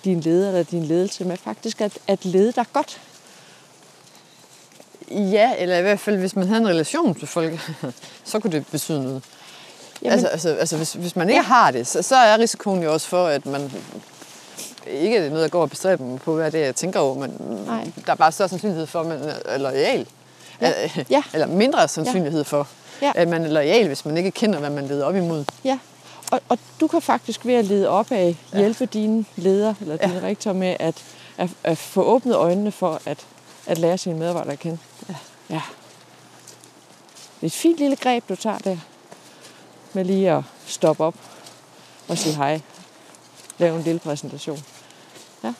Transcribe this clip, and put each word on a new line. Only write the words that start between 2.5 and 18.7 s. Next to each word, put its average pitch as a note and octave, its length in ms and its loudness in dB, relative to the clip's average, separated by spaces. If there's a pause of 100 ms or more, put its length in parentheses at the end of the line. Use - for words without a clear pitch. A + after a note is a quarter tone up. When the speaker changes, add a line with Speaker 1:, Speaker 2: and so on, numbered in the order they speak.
Speaker 1:
dig B3 200 0
godt. - 280 -2 (2000)
Speaker 2:
Ja, G#3 480 4
eller F3+ 200 2
i F3 40 2
hvert G3 180 2
fald, G#3 160 0
hvis F#3 200 -2
man F#3 120 2
havde A3+ 120 2
en A3+ 80 4
relation F3+ 460 2
til D3 140 -10
folk, E3 320 -2 (320)
<laughs> - 320 -20
så - 160 -4
kunne G#3+ 120 -2
det D3 140 -2
betyde D3+ 360 -4
noget. C3 200 -6 (800)
Speaker 1:
Jamen - 100 -2
Speaker 2:
Altså, F#3 160 0
altså, E3 260 -4
altså, D#3+ 220 -2
hvis, D#3 160 -4
hvis F3 240 -8
man F3 120 0
ikke D4+ 120 4
Speaker 1:
Ja. C#4+ 60 -2
Speaker 2:
har F#3+ 240 6
det, B2+ 160 -4
så, F3 160 -2
så C4 140 2
er A3 220 8
risikoen G3+ 440 0
jo D#3 100 2
også D#3 160 -2
for, F3+ 180 2
at C#3+ 200 0
man, C#3 260 -6 (1120)
ikke E3 300 0
er G#3 60 4
det C#3+ 80 -2
noget, D#3+ 120 0
jeg D#3 80 2
går F3 120 2
og C#3+ 80 0
bestræber F3+ 340 0
mig B2+ 160 -8
på, D#3+ 140 -2
hvad D#3 180 0
det D#3+ 80 0
er, D3+ 40 2
jeg B2+ 100 0
tænker F#3 260 -2
over, C3+ 180 2
men C3+ 160 -6 (320)
Speaker 1:
Nej. - 240 -6 (160)
Speaker 2:
der F3 60 0
er D3 40 2
bare D#3+ 160 6
større G3 160 0
sandsynlighed E3 380 -4